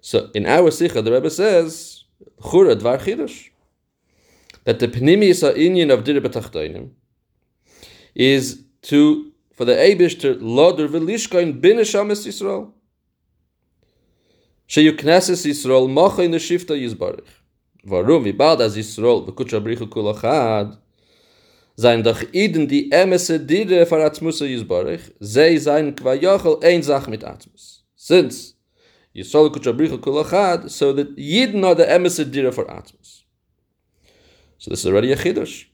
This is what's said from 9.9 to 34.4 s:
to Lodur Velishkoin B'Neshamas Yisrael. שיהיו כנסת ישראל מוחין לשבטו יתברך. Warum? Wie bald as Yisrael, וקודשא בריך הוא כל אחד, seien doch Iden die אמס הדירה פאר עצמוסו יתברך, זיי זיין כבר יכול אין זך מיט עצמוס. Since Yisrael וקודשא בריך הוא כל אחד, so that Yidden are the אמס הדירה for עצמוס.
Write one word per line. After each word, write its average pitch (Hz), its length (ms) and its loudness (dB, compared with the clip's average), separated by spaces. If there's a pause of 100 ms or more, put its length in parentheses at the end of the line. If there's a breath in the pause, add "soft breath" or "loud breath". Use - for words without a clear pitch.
to 135 140 0
Lodur 143 540 2
Velishkoin 165 760 -4
B'Neshamas 208 640 0
Yisrael. 196 460 -10 (2000)
שיהיו 156 280 2
כנסת 170 500 0
ישראל 131 400 2
מוחין 170 480 0
לשבטו 175 400 -4
יתברך. 110 560 -8 (560 soft breath)
Warum? 107 380 2
Wie 101 80 -2
bald 135 280 2
as 107 160 -2
Yisrael, 107 520 -2
וקודשא 120 300 -6
בריך 113 220 -6
הוא 113 100 -12
כל 104 200 -6
אחד, 110 560 -2 (1080)
seien 117 260 2
doch 110 200 -2 (100)
Iden 165 360 0
die 139 260 -2
אמס 180 360 2
הדירה 170 560 0
פאר 170 140 0
עצמוסו 156 440 -2
יתברך, 113 680 -6 (100)
זיי 147 380 2
זיין 147 360 -2
כבר 131 260 -2
יכול 180 420 2
אין 175 200 4
זך 139 260 -4
מיט 107 160 -10
עצמוס. - 580 -20 (160)
Since - 560 0 (640)
Yisrael - 200 -4
וקודשא 147 360 2
בריך 143 200 -2
הוא 120 100 -12
כל 139 180 -4
אחד, 180 460 0
so 139 260 -2
that 143 240 -4
Yidden 196 480 -2
are 185 100 4
the 160 220 4
אמס 175 240 0
הדירה 131 320 -4
for - 180 -8
עצמוס. - 520 -20 (1400)